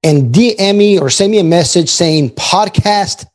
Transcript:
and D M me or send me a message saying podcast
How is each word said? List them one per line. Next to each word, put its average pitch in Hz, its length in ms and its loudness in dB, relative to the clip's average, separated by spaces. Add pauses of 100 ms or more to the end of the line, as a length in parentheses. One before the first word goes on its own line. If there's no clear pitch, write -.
and 143 300 0
D 226 260 2
M 202 200 0
me 202 200 2
or 135 120 -2
send 196 220 0
me 214 60 2
a 185 60 0
message 165 460 0
saying 156 400 0
podcast 202 1040 -2